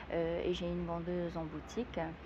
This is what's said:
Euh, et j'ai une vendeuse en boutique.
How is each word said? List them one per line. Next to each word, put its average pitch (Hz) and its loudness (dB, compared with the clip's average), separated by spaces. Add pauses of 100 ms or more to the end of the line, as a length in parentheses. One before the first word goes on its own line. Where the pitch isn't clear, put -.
(140)
Euh, 170 4
et 180 4
j'ai 180 0
une 175 0
vendeuse 170 0
en 165 0
boutique. 156 -2 (260)